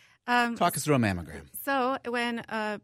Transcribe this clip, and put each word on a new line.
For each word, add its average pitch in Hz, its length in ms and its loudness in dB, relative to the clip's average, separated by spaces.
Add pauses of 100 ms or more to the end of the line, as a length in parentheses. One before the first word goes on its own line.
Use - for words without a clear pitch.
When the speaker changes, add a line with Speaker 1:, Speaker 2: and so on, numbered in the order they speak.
(260)
Speaker 1:
Um, 240 280 2
Speaker 2:
Talk 175 220 2
us 135 80 -4
through 147 120 4
a - 20 6
mammogram. 87 480 0 (180)
Speaker 1:
So 269 320 0 (140)
when 240 300 -2 (100)
a 214 340 -4